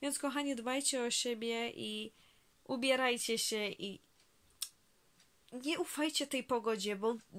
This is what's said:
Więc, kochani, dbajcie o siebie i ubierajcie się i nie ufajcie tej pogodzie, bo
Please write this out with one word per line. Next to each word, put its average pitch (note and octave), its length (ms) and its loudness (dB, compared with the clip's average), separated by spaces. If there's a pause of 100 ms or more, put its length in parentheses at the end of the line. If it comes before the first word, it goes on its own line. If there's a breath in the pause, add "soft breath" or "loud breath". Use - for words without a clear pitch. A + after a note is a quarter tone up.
Więc, C#4+ 160 0
kochani, C#4 380 0
dbajcie B3+ 460 0
o A#3+ 80 0
siebie A#3 600 0
i G#3+ 420 -6 (520 soft breath)
ubierajcie B3+ 760 2
się G#3+ 300 0
i F#3+ 320 -8 (1500)
nie C4 260 -2
ufajcie D4+ 480 0
tej B3+ 180 0
pogodzie, A3 520 0
bo A3+ 200 2 (220)